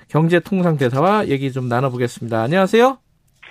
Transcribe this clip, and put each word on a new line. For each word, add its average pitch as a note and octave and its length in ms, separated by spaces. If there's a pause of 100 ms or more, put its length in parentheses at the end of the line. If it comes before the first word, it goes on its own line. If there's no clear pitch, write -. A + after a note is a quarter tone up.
(100)
경제통상대사와 E3 1160
얘기 C3+ 240
좀 B2+ 180
나눠보겠습니다. A#2+ 720
안녕하세요. F#3+ 560 (520)